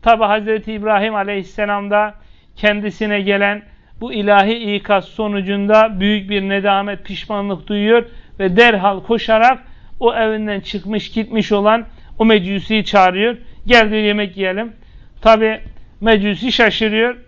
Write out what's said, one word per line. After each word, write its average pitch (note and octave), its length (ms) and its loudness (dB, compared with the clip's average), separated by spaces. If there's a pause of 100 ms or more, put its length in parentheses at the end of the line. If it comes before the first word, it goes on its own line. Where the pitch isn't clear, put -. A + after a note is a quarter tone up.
Tabi A3+ 220 4
Hazreti G#3+ 480 -2
İbrahim G#3+ 420 -2
Aleyhisselam G3+ 760 -6
da G#3 240 0 (420)
kendisine G#3 640 -2
gelen G3+ 420 0 (380)
bu B3 120 -10
ilahi G#3 640 2
ikaz G3+ 300 -2
sonucunda G3+ 960 0
büyük G3+ 300 0
bir G3+ 120 -2
nedamet, G3 640 -2
pişmanlık G3+ 640 -8
duyuyor G#3+ 380 2 (360)
ve F#3 160 0
derhal G3+ 440 4
koşarak A3+ 580 2 (420)
o A#3 140 2
evinden G#3+ 460 -2
çıkmış G3+ 500 -8
gitmiş A3 420 -2
olan G#3+ 320 2 (340)
o A3 60 2
mecusiyi G3+ 600 2
çağırıyor. G3 520 2 (300)
"Gel," A3+ 240 4
diyor, G#3+ 120 0
"yemek G#3 340 -2
yiyelim." G3 360 -6 (500)
Tabi A3 380 4 (400)
mecusi G#3 520 0
şaşırıyor. A3 640 0 (120)